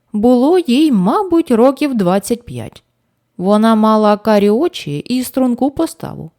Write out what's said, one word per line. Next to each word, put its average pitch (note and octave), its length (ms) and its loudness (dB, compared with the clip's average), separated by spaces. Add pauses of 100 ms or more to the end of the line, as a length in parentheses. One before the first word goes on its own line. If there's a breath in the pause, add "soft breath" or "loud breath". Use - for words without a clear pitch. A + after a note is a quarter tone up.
(140)
Було B3 460 2
їй, D4+ 320 2
мабуть, E4 600 0
років C4+ 440 2
двадцять G3+ 480 -2
п'ять. - 400 -16 (540)
Вона G#3+ 380 2
мала G#3+ 420 2
карі G#3 320 0
очі A3 480 -4
і B3+ 260 -6
струнку B3+ 480 -2
поставу. - 680 -8